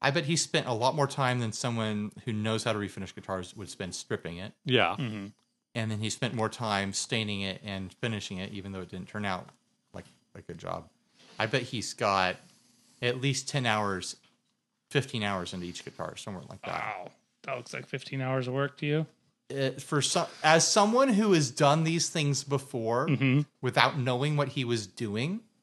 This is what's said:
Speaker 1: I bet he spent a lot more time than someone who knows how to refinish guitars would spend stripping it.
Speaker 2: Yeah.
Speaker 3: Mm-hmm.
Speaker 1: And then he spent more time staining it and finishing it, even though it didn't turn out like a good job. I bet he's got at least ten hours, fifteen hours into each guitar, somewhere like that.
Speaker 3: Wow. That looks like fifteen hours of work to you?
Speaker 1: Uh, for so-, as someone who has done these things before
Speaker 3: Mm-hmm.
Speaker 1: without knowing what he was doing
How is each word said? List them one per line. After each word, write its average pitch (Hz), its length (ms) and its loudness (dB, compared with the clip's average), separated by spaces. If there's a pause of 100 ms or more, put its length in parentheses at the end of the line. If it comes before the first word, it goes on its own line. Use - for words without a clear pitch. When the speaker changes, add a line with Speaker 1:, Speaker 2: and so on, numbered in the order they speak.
Speaker 1:
I 139 100 4
bet 139 140 0
he 160 100 0
spent - 320 0
a 123 60 0
lot 127 220 2
more 139 120 4
time 127 320 0
than 113 120 -2
someone 110 600 -2 (140)
who 113 80 -4
knows 110 300 0
how 113 100 2
to 104 60 -4
refinish 95 360 -8
guitars 92 400 -8
would 92 140 -12
spend 92 260 -8
stripping 85 420 -6
it. 98 160 -12 (100)
Speaker 2:
Yeah. 104 340 4
Speaker 3:
Mm-hmm. 107 300 -6 (480)
Speaker 1:
And 110 160 -2
then 104 80 -4
he 107 100 -2
spent 117 240 -4
more 110 160 0
time 98 440 -2
staining 104 480 -2
it 95 220 -6
and 95 300 -8
finishing 104 440 -4
it, 101 140 -8
even 98 200 -10
though 95 100 -8
it 87 80 -12
didn't 92 200 -12
turn 104 160 -6
out 92 240 -4 (440)
like 92 120 -14 (300)
a 92 60 -16
good 85 180 -12
job. 87 280 -8 (520)
I 110 80 0
bet 123 160 0
he's 110 300 -6
got 95 420 2 (680)
at 123 200 0
least 135 260 -2
ten 135 180 -2
hours, 104 500 0 (760)
fifteen 131 320 -2
hours 95 300 -2
into 90 120 -8
each 87 200 -10
guitar, 82 300 -10
somewhere 92 340 -12
like - 140 -16
that. 90 180 -6
Speaker 3:
Wow. 104 300 -8 (320)
That 135 140 -6
looks 120 160 -12
like 131 140 -10
fifteen 135 340 -6
hours 131 260 0
of 127 60 -4
work 139 240 -2
to 156 80 -6
you? 151 200 2 (500)
Speaker 1:
Uh, 135 240 0
for - 220 0
so-, - 260 2 (160)
as 160 240 8
someone 226 420 6
who 208 240 6
has 147 180 6
done 151 340 6
these 160 240 0
things 143 340 0
before 131 640 0
Speaker 3:
Mm-hmm. 139 340 4 (200)
Speaker 1:
without 131 360 4
knowing 131 380 2
what 143 140 2
he 131 160 -2
was 113 220 0
doing 120 520 -2 (240)